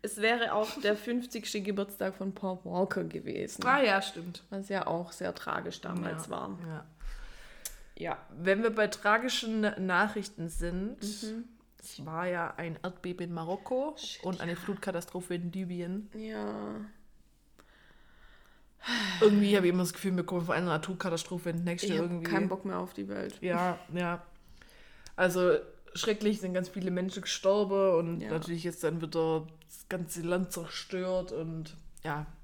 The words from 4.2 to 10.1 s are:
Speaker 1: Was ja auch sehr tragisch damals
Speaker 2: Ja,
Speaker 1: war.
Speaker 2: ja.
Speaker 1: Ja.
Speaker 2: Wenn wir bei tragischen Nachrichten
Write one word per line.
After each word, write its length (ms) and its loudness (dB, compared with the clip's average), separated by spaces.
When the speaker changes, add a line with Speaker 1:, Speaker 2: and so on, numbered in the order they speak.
Speaker 1:
Was 180 -6
ja 180 0
auch 260 -2
sehr 220 -4
tragisch 460 -4
damals 460 -4
Speaker 2:
Ja, 40 -10
Speaker 1:
war. 280 -6
Speaker 2:
ja. 160 -8
Speaker 1:
Ja. 220 -6
Speaker 2:
Wenn 280 4
wir 60 6
bei 180 4
tragischen 720 2
Nachrichten 640 0